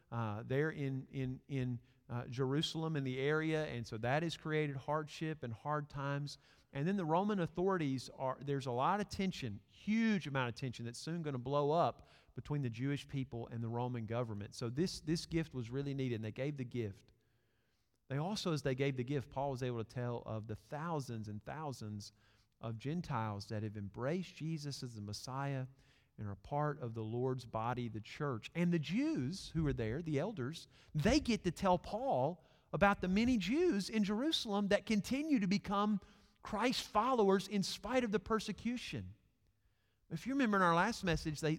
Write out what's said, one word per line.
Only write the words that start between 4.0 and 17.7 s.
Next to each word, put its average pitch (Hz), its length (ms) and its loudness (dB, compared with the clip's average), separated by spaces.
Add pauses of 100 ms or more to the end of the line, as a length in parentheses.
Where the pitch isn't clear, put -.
has 165 140 -2
created 151 400 0
hardship 156 680 -4
and 117 100 -4
hard 147 360 -2
times. 143 480 -4 (360)
And 139 120 -2
then 196 120 2
the 180 80 -2
Roman 190 340 2
authorities 165 680 0 (100)
are, 131 260 -2
there's 139 200 0
a 135 60 -2
lot 147 280 2
of 202 80 -4
tension, 135 520 -4 (100)
huge 214 580 2
amount 135 220 0
of 113 60 -6
tension 120 280 -6
that's 117 160 -8
soon 170 220 -4
gonna 147 160 -4
blow 143 340 0
up 151 380 2 (260)
between 147 260 -2
the 123 80 0
Jewish 135 380 -2
people 123 460 -6
and 117 100 -4
the 117 60 -4
Roman 120 360 -2
government. 110 500 -4
So 120 140 -4
this, 151 300 -2
this 165 260 -2
gift 160 280 -2
was 120 160 -6
really 139 240 -4
needed, 131 220 0
and 110 100 -4
they 110 60 -4
gave 139 260 -4
the 131 80 -4
gift. 113 480 -6 (960)